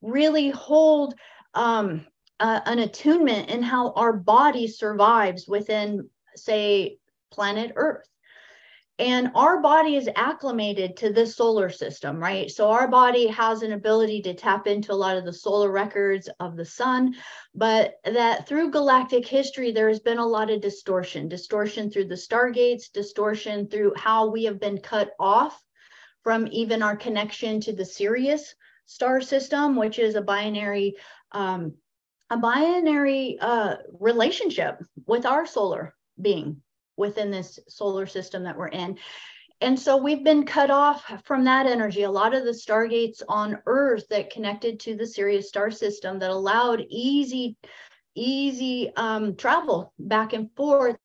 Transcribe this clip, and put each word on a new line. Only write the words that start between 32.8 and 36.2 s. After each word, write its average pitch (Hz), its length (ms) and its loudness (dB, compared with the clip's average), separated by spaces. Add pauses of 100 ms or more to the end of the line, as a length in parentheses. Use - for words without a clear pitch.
uh, 220 360 0 (220)
relationship 233 840 0 (240)
with 240 180 0
our 285 220 0
solar 190 480 -4 (260)